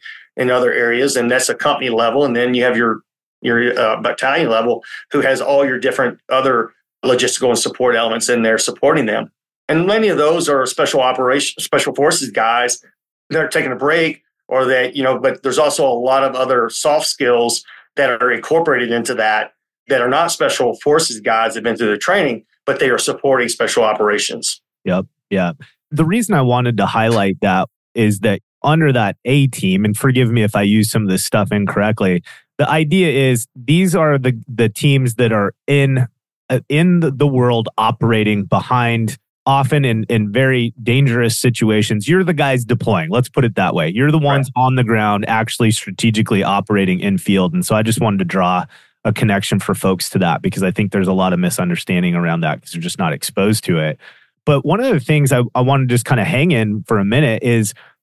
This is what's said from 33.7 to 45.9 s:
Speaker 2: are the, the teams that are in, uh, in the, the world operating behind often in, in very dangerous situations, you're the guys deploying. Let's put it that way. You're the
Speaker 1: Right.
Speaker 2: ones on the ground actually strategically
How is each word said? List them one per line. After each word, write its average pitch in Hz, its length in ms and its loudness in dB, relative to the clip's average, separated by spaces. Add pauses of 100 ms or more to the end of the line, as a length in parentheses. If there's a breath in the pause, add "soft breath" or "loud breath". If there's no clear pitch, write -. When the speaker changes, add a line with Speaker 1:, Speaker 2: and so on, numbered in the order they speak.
Speaker 2:
are 151 220 2
the, 123 300 0
the 110 220 0
teams 131 460 0
that 117 160 2
are 101 220 0 (140)
in, 135 400 2 (420)
uh, 131 100 0 (100)
in 175 300 2
the, 160 100 2
the 139 180 0
world 123 400 2 (100)
operating 110 680 0
behind 113 720 0 (280)
often 139 400 2
in, 110 240 0
in 107 220 0
very 123 500 0
dangerous 120 580 2
situations, 107 680 0
you're 185 160 2
the 175 100 0
guys 135 320 0
deploying. 101 460 -2
Let's 120 180 0
put 127 160 0
it 107 100 -2
that 92 200 0
way. 80 140 -2
You're 127 220 0
the 156 60 2
Speaker 1:
Right. 147 80 0
Speaker 2:
ones 139 300 0
on 127 200 2
the 127 80 2
ground 107 440 0
actually 113 440 0
strategically 107 720 -2